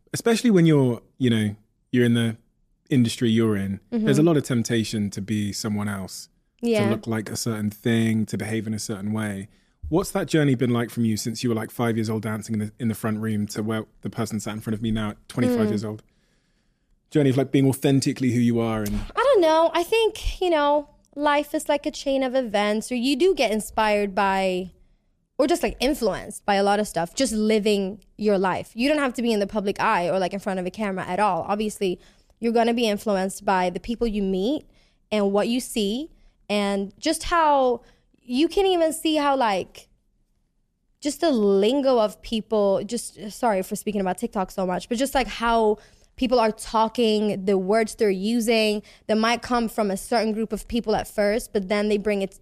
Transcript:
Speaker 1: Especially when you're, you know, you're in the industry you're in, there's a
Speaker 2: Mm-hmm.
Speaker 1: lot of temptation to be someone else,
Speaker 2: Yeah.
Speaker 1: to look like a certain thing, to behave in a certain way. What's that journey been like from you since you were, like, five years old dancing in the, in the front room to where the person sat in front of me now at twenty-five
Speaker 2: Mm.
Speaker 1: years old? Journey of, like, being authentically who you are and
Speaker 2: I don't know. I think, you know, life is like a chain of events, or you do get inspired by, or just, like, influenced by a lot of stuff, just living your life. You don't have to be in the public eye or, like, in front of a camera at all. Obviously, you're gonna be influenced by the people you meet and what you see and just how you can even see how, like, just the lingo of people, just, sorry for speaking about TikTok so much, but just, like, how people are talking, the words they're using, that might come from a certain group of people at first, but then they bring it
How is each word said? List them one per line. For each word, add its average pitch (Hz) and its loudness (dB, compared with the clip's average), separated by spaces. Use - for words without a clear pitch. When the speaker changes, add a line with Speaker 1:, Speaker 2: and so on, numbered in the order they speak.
Speaker 1:
Especially 226 0
when 175 6
you're, 135 4
you 123 2
know, 107 0
you're 123 4
in 120 4
the 117 0
industry 120 2
you're 110 2
in, 98 -4
there's 214 0
a 151 4
Speaker 2:
Mm-hmm. 165 6
Speaker 1:
lot 160 4
of 131 0
temptation 113 -2
to 101 -10
be 104 -4
someone 104 -4
else, 95 -10
Speaker 2:
Yeah. 220 0
Speaker 1:
to - 2
look 113 -2
like 110 -4
a 117 -8
certain 107 -4
thing, 113 0
to 104 -6
behave 110 -4
in 110 -6
a 104 -6
certain 104 -6
way. 104 -6
What's 185 -2
that 170 -4
journey 143 2
been 120 0
like 117 0
from 120 -4
you 110 0
since 113 -8
you 123 0
were, 113 0
like, 107 -4
five 117 -2
years 110 -2
old 110 -2
dancing 110 -6
in 107 -2
the, 107 -6
in 120 -2
the 107 -2
front 107 -4
room 107 -2
to - -8
where 110 -4
the 110 -6
person 107 -4
sat 104 -8
in 107 -10
front 113 -4
of 107 -6
me 113 -2
now 110 -2
at - -18
twenty-five 220 0
Speaker 2:
Mm. - 0
Speaker 1:
years - -2
old? - -8
Journey 143 4
of, 127 4
like, 131 0
being 135 6
authentically 135 2
who 117 2
you 117 4
are 110 0
and 101 -4
Speaker 2:
I - -4
don't 494 6
know. 320 4
I 339 0
think, - 0
you 359 0
know, 294 2
life 294 0
is 311 -4
like 294 0
a 294 -4
chain 269 -2
of 254 -2
events, 214 0
or 254 -4
you 254 0
do 370 4
get 247 0
inspired 208 0
by, 190 0
or 277 4
just, 339 2
like, 220 -2
influenced 226 -2
by 208 2
a 196 2
lot 202 2
of 214 0
stuff, - -4
just 254 0
living 214 0
your 208 2
life. 180 -2
You 247 0
don't 302 2
have 277 0
to 247 -6
be 233 0
in 208 2
the 196 0
public 202 -4
eye 175 0
or, 185 0
like, 180 -2
in 202 -6
front 190 -4
of 180 -4
a 185 -4
camera 196 -6
at 180 -4
all. 185 0
Obviously, 202 -4
you're 233 -2
gonna 233 4
be 233 0
influenced 202 -2
by 185 2
the 180 -8
people 233 -4
you 208 -2
meet 190 -2
and 202 0
what 202 2
you 240 0
see 233 -4
and 202 -2
just 311 -2
how 285 2
you 262 0
can 381 2
even 330 2
see 311 -2
how, 285 2
like, 214 -2
just - -6
the 330 4
lingo 233 2
of 214 0
people, 202 0
just, 214 -10
sorry 196 0
for - -8
speaking 202 -4
about 185 -2
TikTok 202 -4
so 185 -4
much, 185 -4
but 240 -2
just, 269 -2
like, 247 0
how 220 2
people 254 2
are 220 4
talking, 214 0
the 196 2
words 214 0
they're 214 2
using, 214 0
that 220 2
might 226 2
come 233 -2
from 208 -2
a 196 -4
certain 220 0
group 220 -4
of 208 -8
people 226 -2
at - -2
first, 214 -2
but 190 -2
then 214 0
they 214 2
bring 202 -2
it - -6